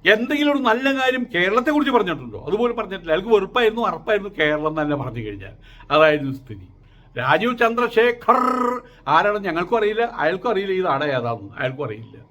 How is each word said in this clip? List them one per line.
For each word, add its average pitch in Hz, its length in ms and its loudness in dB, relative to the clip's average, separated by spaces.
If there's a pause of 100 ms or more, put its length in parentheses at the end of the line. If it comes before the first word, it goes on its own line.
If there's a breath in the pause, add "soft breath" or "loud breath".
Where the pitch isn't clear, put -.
(140)
എന്തെങ്കിലും 285 420 0
ഒരു 269 140 0
നല്ല 247 160 2 (140)
കാര്യം 254 240 0 (100)
കേരളത്തെക്കുറിച്ച് 247 640 0
പറഞ്ഞിട്ടുണ്ടോ? 131 500 -4
അതുപോലും 233 280 0
പറഞ്ഞിട്ടില്ല. 185 360 -6
അയാൾക്ക് 190 240 0
വെറുപ്പായിരുന്നു, 220 460 2
അറപ്പായിരുന്നു 196 580 -2
കേരളം 151 280 0
എന്ന് 156 140 -2
തന്നെ 147 220 0
പറഞ്ഞു 117 240 -8
കഴിഞ്ഞാൽ. 101 260 -12 (380 loud breath)
അതായിരുന്നു 151 480 4
സ്ഥിതി. 95 280 -16 (500 soft breath)
രാജീവ് 170 400 2
ചന്ദ്രശേഖർ 233 840 2 (680 loud breath)
ആരാണെന്ന് 196 420 2
ഞങ്ങൾക്കും 175 280 -2
അറിയില്ല, 214 240 0
അയാൾക്കും 185 500 -2
അറിയില്ല 196 220 -2
ഈ 185 160 0
നാട് 139 160 0 (120)
ഏതാണെന്ന് 117 420 -6
അയാൾക്കും 135 280 -4
അറിയില്ല. 110 300 -14 (140)